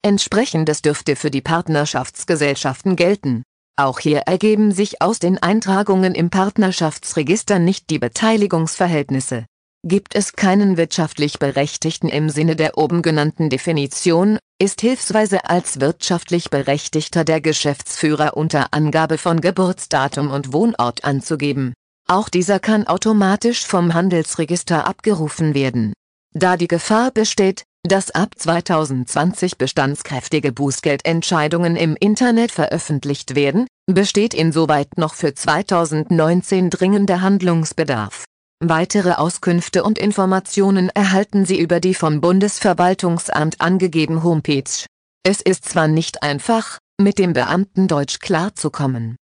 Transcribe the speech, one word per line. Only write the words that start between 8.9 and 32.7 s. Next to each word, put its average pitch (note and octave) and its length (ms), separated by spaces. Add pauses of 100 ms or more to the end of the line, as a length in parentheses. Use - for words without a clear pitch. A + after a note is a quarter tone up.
Gibt G3 300
es G#3 160
keinen G3 440
wirtschaftlich D#3+ 600
Berechtigten D3 720
im D#3 200
Sinne D#3 280
der D#3 200
oben D#3+ 260
genannten D#3 480
Definition, E3 880 (200)
ist G3 200
hilfsweise G#3+ 680
als E3+ 300
wirtschaftlich E3+ 720
Berechtigter D3 720
der D#3+ 180
Geschäftsführer D3+ 960
unter D3+ 380
Angabe D#3 420
von E3 240
Geburtsdatum D#3 920
und C3+ 200
Wohnort D3 520
anzugeben. C#3 680 (360)
Auch F#3+ 200
dieser F#3 300
kann G#3+ 300
automatisch G#3 760
vom F3 300
Handelsregister E3+ 960
abgerufen D#3+ 680
werden. B2 380 (420)
Da F3+ 220
die E3+ 100
Gefahr A3 460
besteht, G3+ 500 (220)
dass F#3+ 260
ab F3+ 260
zweitausendzwanzig D#3+ 1200
bestandskräftige C#3 960
Bußgeldentscheidungen D#3+ 1200
im D#3+ 220
Internet A3+ 520
veröffentlicht C#3+ 840